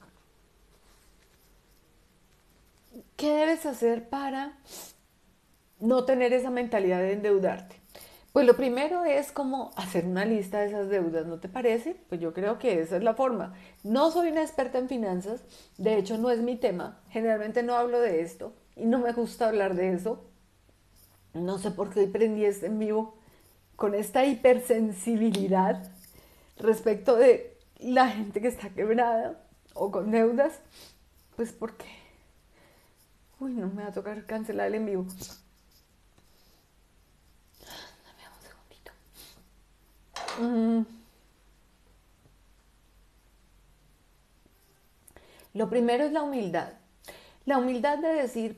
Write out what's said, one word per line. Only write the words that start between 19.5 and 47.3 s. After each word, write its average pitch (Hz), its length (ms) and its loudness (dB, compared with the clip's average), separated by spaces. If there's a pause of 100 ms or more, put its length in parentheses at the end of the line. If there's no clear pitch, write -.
de 185 200 0
eso. 214 280 -4 (1120)
No 180 240 -4
sé 190 140 -4
por 196 200 -4
qué 208 80 2
hoy 196 60 4
prendí 214 380 0
este 196 220 0
en 214 120 -2
vivo 214 380 -2 (600)
con 208 180 0
esta 214 300 2
hipersensibilidad 220 1700 2 (640)
respecto 220 600 2
de 240 400 6 (220)
la 254 300 4
gente 208 320 -4
que 240 80 0
está 202 220 -8
quebrada 226 680 0 (360)
o 196 160 -4
con 196 200 -4
deudas, 233 480 2 (800)
pues 226 160 -4
porque, - 320 -12 (1500)
uy, 269 140 -8
no 202 160 -6
me 202 140 -8
va 208 80 -10
a - 20 -10
tocar 208 320 -10
cancelar 220 440 -6
el 208 80 -2
en 220 100 -4
vivo. 185 200 -4 (2500)
Dame - 600 -20 (120)
un - 80 -20
segundito. - 500 -20 (1500)
Mm. 226 460 2 (4000)
Lo 214 160 -4
primero 240 360 2
es 294 80 -2
la 311 100 0
humildad. 208 500 -4 (720)